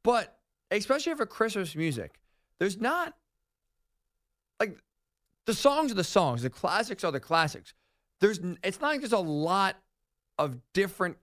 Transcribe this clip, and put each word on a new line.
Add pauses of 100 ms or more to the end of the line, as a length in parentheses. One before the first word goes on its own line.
But (340)
especially
for
Christmas
music, (380)
there's
not, (1500)
like, (680)
the
songs
are
the
songs.
The
classics
are
the
classics. (480)
There's
n-,
it's
not
like
there's
a
lot (640)
of (160)
different